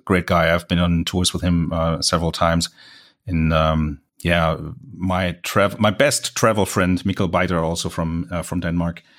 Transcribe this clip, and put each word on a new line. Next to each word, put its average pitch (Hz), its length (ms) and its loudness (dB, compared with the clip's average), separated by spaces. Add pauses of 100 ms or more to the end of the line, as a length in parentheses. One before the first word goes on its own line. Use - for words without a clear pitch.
great 90 220 2
guy. 85 280 4
I've 87 140 -2
been 87 100 0
on 85 260 2
tours 90 300 0
with 90 80 -2
him, 85 300 0
uh, 82 280 0
several 82 320 0
times. 85 380 0 (560)
And, 80 260 0
um, 78 480 0 (200)
yeah, 85 360 2 (400)
my 92 360 -2 (100)
trav-, 101 380 0
my 107 100 4
best - 460 0
travel 107 280 2
friend, 90 380 0
Mikkel 98 280 0
Beider, 90 320 0
also 82 260 -2
from, 82 420 -4
uh, 85 120 -4
from 92 180 -4
Denmark. 85 420 -4 (160)